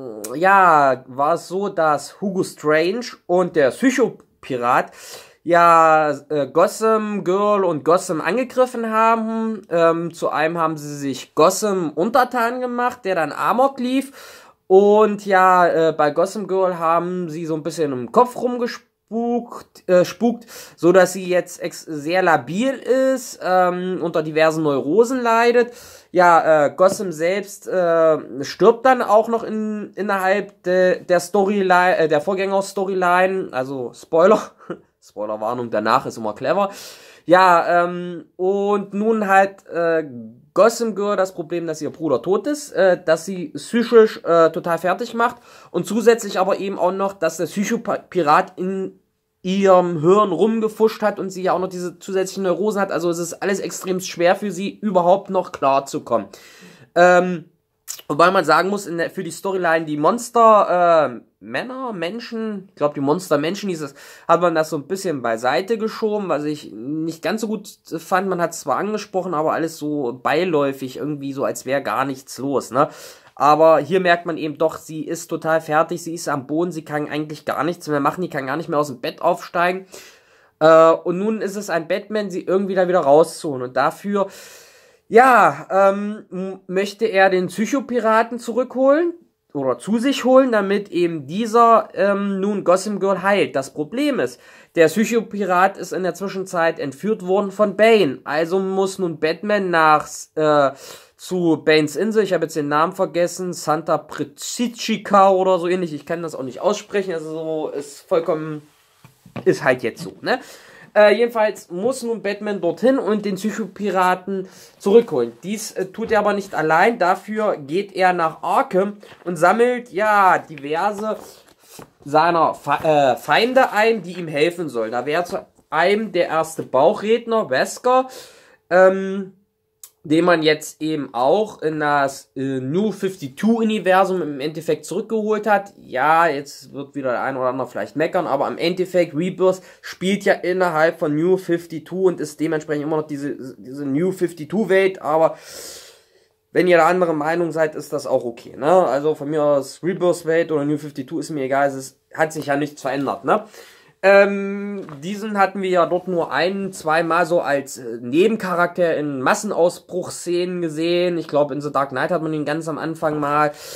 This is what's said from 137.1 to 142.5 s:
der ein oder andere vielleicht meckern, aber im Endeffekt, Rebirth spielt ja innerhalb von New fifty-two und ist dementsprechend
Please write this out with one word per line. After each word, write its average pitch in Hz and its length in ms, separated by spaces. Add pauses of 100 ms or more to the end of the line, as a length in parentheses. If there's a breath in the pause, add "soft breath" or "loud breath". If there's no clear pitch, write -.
der 107 120
ein 131 140
oder 127 100
andere 127 220
vielleicht 107 260
meckern, 165 320
aber 127 220
im 120 80
Endeffekt, 175 580
Rebirth 185 460 (180 loud breath)
spielt 196 460
ja 196 80
innerhalb 170 640
von 147 160
New 180 220
fifty-two 170 680
und 175 140
ist 151 220
dementsprechend 156 420